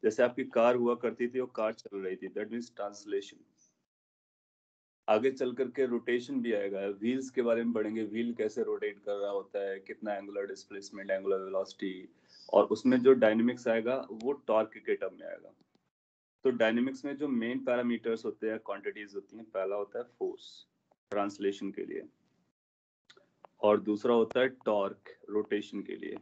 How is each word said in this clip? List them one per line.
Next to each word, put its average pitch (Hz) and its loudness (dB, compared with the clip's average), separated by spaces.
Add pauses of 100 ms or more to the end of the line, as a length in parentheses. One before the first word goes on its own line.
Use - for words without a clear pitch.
जैसे 113 4
आपकी 123 0
कार 120 4
हुआ 120 4
करती 120 -2
थी, 127 -2
वो 127 -2
कार 110 -2
चल - -12
रही 95 -4
थी, 92 -10
that 104 -6
means 117 -8
translation। 101 -8 (1700)
आगे 113 4
चल 131 -4
करके 127 -2
rotation 123 -2
भी 117 0
आएगा, 98 -2
Wheels 120 -2
के 127 -4
बारे 117 2
में 117 0
पढ़ेंगे, 110 -2
Wheel 117 -4
कैसे 110 -2
rotate 104 -4
कर 101 -4
रहा 101 -4
होता 98 -4
है, 98 -4
कितना 104 -8
angular 101 -6
displacement, 98 -10
angular 95 0
velocity, 95 -6 (440)
और 101 8
उसमें 127 4
जो 131 10
dynamics 113 4
आएगा 117 0
वो 113 -4
टॉर्क 110 2
के 104 0
term 95 -6
में 87 -12
आएगा। 85 -14 (880)
तो 131 6
dynamics 120 2
में 143 -4
जो 147 -2
मेन 120 0
parameters 120 -2
होते 110 -4
हैं, 110 -4
quantities 101 -8
होती 98 -12
हैं, 113 -16
पहला 95 -4
होता 101 -6
है 120 -8
force - -10 (420)
translation 101 -2
के 85 -8
लिए, 85 -8 (1600)
और 104 6
दूसरा 104 2
होता 113 4
है 127 4
torque 104 -2 (120)
rotation 104 -2
के 92 -8
लिए। 95 -10